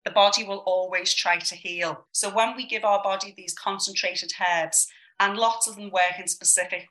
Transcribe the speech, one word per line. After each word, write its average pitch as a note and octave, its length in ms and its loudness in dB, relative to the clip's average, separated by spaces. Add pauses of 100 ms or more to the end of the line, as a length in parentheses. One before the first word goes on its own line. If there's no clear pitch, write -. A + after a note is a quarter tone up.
The G#3 60 -4
body G3+ 320 4
will G3 220 -8
always F#3 480 0
try F3 260 2
to F3 160 -4
heal. F3 560 -6
So - 180 -2
when A3+ 260 2
we B3+ 120 -10
give A3 180 -4
our G3+ 180 4
body G3 320 -2
these F#3 180 -8
concentrated F#3+ 800 -4 (180)
herbs, E3 380 2 (320)
and G3+ 180 2
lots A3+ 300 2
of G#3+ 80 -6
them G3+ 160 -14
work F3+ 280 2
in F#3 80 -10
specific - 640 0